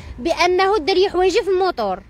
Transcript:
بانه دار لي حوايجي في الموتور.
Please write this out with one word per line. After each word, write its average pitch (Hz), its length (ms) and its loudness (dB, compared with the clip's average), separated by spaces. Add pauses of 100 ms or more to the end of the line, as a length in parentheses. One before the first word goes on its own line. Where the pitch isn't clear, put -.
(200)
بانه 359 580 2
دار 381 180 0
لي 370 140 2
حوايجي 370 320 2
في 359 80 -4
الموتور. 349 600 -2